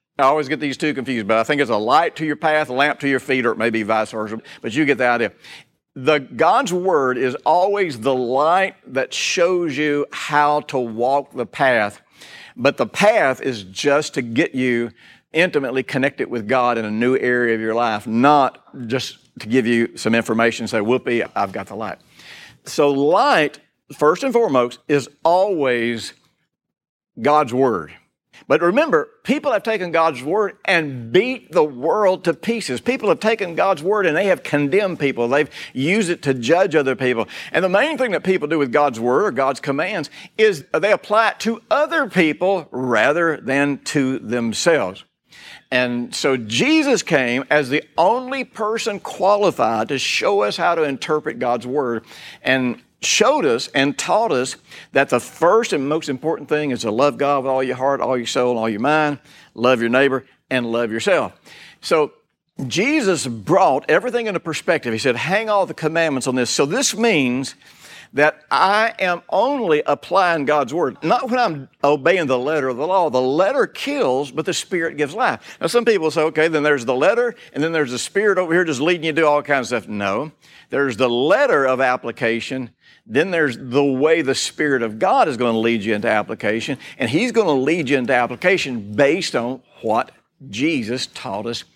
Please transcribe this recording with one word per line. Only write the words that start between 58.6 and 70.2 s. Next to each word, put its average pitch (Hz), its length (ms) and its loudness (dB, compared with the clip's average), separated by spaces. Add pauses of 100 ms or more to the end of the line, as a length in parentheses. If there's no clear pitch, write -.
your 107 120 -4
mind, 147 380 0 (360)
love 120 240 2
your 117 100 0
neighbor, 131 360 2 (240)
and 123 220 -2
love 117 200 -2
yourself. 117 400 0 (480)
So 156 320 0 (560)
Jesus 190 580 0
brought 135 640 2
everything 226 380 -2
into 180 140 -4
perspective. 156 500 -4
He 110 80 -2
said, 123 160 0
"Hang 196 340 -2
all 202 160 2
the 151 80 -8
commandments 156 540 -2
on 127 80 0
this." 123 140 0
So - 160 2
this 233 300 -2
means 143 600 0 (580)
that 147 280 2 (100)
I 202 480 2
am 180 300 -2
only 208 560 0
applying 170 580 0